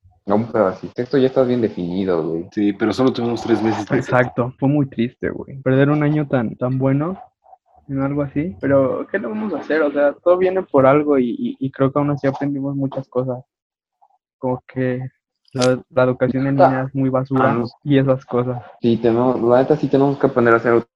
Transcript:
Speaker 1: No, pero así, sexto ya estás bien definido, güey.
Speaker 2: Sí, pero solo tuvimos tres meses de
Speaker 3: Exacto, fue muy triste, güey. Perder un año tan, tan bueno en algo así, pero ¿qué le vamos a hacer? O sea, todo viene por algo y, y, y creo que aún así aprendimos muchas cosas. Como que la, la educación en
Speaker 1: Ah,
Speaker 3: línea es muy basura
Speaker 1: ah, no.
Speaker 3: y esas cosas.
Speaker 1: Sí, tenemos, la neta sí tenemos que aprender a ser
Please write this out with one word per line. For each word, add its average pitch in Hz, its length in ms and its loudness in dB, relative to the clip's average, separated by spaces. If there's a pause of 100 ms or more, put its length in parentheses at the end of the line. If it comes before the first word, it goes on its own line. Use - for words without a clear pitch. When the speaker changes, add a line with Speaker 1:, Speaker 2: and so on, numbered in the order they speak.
(260)
Speaker 1:
No, 107 260 0
pero 107 160 2
así, - 280 -6
sexto 123 220 -2
ya 131 100 4
estás 131 200 0
bien 123 140 0
definido, 90 680 -2
güey. 82 220 -6
Speaker 2:
Sí, 104 220 0
pero 107 200 -2
solo 131 180 2
tuvimos 117 320 -4
tres 110 180 0
meses 107 260 -2
de 143 100 -2
Speaker 3:
Exacto, 127 600 0
fue 135 120 0
muy 147 180 0
triste, 117 420 -6
güey. - 320 -12
Perder 135 280 2
un 151 120 0
año 151 260 0
tan, 120 280 -2
tan 131 240 -4
bueno 143 400 -2 (720)
en 135 120 -4
algo 143 200 -2
así, 147 400 -6
pero 135 460 2
¿qué 202 120 -4
le 226 80 -6
vamos 214 260 -6
a 139 60 -6
hacer? 160 220 -2
O 147 100 0
sea, 143 220 0
todo 180 240 2
viene 185 260 0
por 135 220 2
algo 147 340 4
y, 120 120 0
y, - 280 -6
y 135 120 -6
creo 135 200 0
que 147 80 -2
aún 147 120 0
así 139 140 -4
aprendimos 139 480 -4
muchas 135 360 -6
cosas. 127 340 -4 (920)
Como 127 280 -6
que 131 440 -4 (420)
la, 127 260 0 (120)
la 127 140 0
educación 127 440 0
en 139 140 2
Speaker 1:
Ah, - 80 8
Speaker 3:
línea 131 160 -2
es 135 100 -12
muy 135 140 0
basura 131 420 0
Speaker 1:
ah, - 40 0
no. 117 100 -2 (180)
Speaker 3:
y 143 140 2
esas 135 280 2
cosas. 123 380 -4 (180)
Speaker 1:
Sí, 117 140 4
tenemos, 117 460 2
la 120 180 4
neta 135 160 2
sí 147 140 -2
tenemos 139 280 2
que 139 100 2
aprender 120 280 4
a 117 40 2
ser 120 120 0 (240)